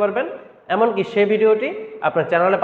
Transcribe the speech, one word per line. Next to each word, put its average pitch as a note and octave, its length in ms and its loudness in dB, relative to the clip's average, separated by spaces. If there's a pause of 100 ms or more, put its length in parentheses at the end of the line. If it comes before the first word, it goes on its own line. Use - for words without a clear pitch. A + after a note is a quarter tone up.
পারবেন, G#3 240 -2 (500)
এমনকি G#3+ 260 0 (100)
সেই G3+ 220 2
ভিডিওটি A3 360 2 (380)
আপনার D#3 220 0
চ্যানেলে F3 340 2